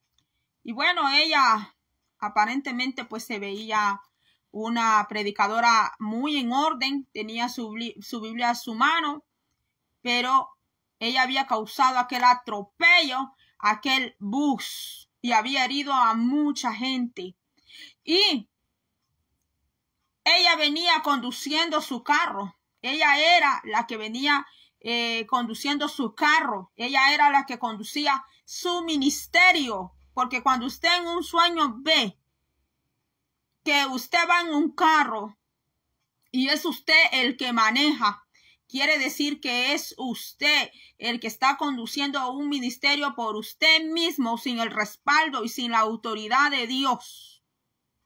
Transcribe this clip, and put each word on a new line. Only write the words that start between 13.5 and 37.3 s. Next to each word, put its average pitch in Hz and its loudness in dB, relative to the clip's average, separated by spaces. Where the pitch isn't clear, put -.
aquel 240 0
bus, 247 -4
y 240 -2
había 254 2
herido 277 -4
a 240 4
mucha 262 0
gente. 240 -6
Y 339 0
ella 349 4
venía 311 0
conduciendo 302 -2
su 247 -8
carro. 254 -2
Ella 285 2
era 285 4
la 220 -2
que 226 -8
venía, 262 -2
eh, 233 -2
conduciendo 262 -2
su - -4
carro. 294 0
Ella 269 2
era 294 4
la 269 2
que 240 -8
conducía 269 -4
su 349 -4
ministerio. 294 0
Porque 247 -4
cuando 254 2
usted 339 0
en 349 -4
un 339 -4
sueño 339 2
ve 277 0
que 285 2
usted 262 -2
va 349 4
en 330 -4
un 294 2
carro 240 2
y 262 0
es 302 0
usted 320 2
el 254 0